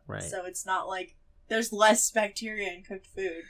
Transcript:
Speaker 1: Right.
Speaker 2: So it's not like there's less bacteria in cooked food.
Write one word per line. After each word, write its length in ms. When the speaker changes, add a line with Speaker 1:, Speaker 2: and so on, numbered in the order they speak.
Speaker 1:
Right. 160
Speaker 2:
So 220
it's 200
not 220
like 300
there's 240
less 400
bacteria 600
in 120
cooked 240
food. 420